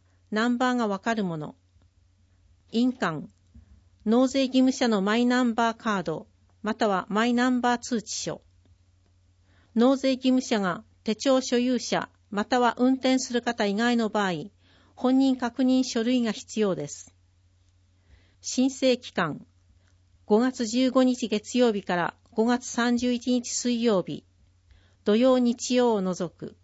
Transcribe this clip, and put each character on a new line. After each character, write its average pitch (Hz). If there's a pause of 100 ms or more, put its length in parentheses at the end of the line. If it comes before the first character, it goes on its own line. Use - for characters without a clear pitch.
(300)
ナ 214
ン 240
バ 254
ー -
が 233
わ 196
か 226
る 214
も 170
の。 151 (1160)
印 240
鑑、 170 (800)
納 240
税 269
義 254
務 262
者 254
の 214
マ 208
イ 240
ナ 247
ン 233
バ 226
ー -
カ 214
ー 180
ド、 165 (340)
ま 220
た 240
は 190
マ 214
イ 247
ナ 247
ン 254
バ 240
ー -
通 240
知 -
書。 - (1300)
納 254
税 269
義 262
務 254
者 233
が 180 (180)
手 214
帳 262
所 254
有 247
者、 - (220)
ま 208
た 247
は 240
運 254
転 262
す 262
る 240
方 233
以 196
外 240
の 226
場 208
合、 170 (440)
本 262
人 269
確 254
認 254
書 240
類 247
が 233
必 -
要 196
で 147
す。 - (1300)
申 262
請 262
期 -
間、 165 (840)
五 214
月 254
十 240
五 262
日 254
月 214
曜 240
日 202
か 180
ら 170 (160)
五 220
月 247
三 240
十 247
一 240
日 247
水 240
曜 208
日、 151 (800)
土 208
曜 254
日 247
曜 247
を 196
除 180
く。 -